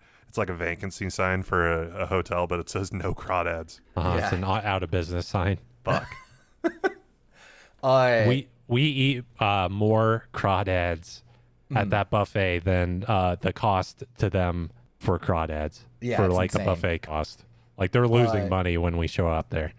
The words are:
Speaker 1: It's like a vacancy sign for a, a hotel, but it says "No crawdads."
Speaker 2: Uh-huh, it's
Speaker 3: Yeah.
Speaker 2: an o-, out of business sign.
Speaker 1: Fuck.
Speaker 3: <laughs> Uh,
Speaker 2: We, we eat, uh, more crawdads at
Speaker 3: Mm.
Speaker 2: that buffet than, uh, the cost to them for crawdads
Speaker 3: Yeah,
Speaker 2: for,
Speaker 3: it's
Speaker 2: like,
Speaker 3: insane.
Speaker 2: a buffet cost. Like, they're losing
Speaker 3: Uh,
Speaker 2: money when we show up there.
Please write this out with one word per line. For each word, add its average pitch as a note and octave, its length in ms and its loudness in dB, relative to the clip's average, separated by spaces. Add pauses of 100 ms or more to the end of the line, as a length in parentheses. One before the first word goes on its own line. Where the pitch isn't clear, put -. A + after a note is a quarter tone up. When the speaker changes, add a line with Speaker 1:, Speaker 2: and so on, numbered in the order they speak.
(340)
Speaker 1:
It's - 60 -6
like G2+ 100 -2
a F2+ 60 -6
vacancy F2 560 -6
sign F#2 320 -2
for E2+ 280 2
a, E2 240 -2
a G2 120 -4
hotel, F2+ 400 0
but F2 120 -2
it E2+ 80 -8
says G2 240 -6
"No G2+ 220 -4
crawdads." E2+ 680 -4 (140)
Speaker 2:
Uh-huh, F2 220 0
it's G2 140 -2
Speaker 3:
Yeah. F#2+ 80 0
Speaker 2:
an F#2 40 -4
o-, F#2 40 -2 (200)
out F#2+ 140 0
of F2 80 -6
business F2 380 -2
sign. F#2+ 320 0 (240)
Speaker 1:
Fuck. E2 240 -2 (560)
Speaker 3:
<laughs> E4+ 100 -2 (1120)
Uh, B2+ 440 4
Speaker 2:
We, C3 200 2 (200)
we A#2+ 160 2
eat, C3+ 420 0 (140)
uh, G2+ 300 2
more A2 640 2
crawdads F2+ 880 0 (540)
at G2+ 120 2
Speaker 3:
Mm. - 20 -4
Speaker 2:
that G2+ 200 0
buffet F#2+ 500 0
than, F2+ 480 0
uh, F#2 280 2
the F#2 160 -2
cost F#2+ 520 -2 (160)
to G#2 100 2
them F2 420 -2 (280)
for F2+ 200 0
crawdads D#2+ 640 -2 (180)
Speaker 3:
Yeah, A#2 180 -4
Speaker 2:
for, G2 80 4
Speaker 3:
it's F2+ 80 4
Speaker 2:
like, F#2 180 2
Speaker 3:
insane. - 160 -2
Speaker 2:
a G2 40 2
buffet E2+ 300 -2
cost. D#2 420 -6 (340)
Like, F#2 140 0
they're B2 160 4
losing A2+ 380 4
Speaker 3:
Uh, - 20 -4
Speaker 2:
money F2+ 300 2
when E2+ 200 0
we E2+ 100 0
show F2 200 0
up D#2+ 220 -2
there. D#2+ 300 -4